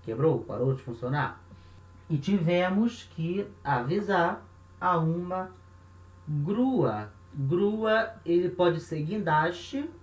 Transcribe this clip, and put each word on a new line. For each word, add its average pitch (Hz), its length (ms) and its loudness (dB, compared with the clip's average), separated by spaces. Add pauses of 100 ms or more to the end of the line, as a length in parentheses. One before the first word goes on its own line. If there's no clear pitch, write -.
Quebrou, 131 360 2
parou 123 340 -2
de 131 100 -4
funcionar. 123 600 -4 (640)
E 156 80 0
tivemos 185 840 2
que 175 420 -4 (200)
avisar 175 840 0 (340)
a 180 160 2
uma 175 540 -2 (760)
grua. 147 840 0 (280)
Grua, 208 760 2 (100)
ele 175 240 2
pode 170 320 2
ser 151 220 -6
guindaste 175 880 -2 (120)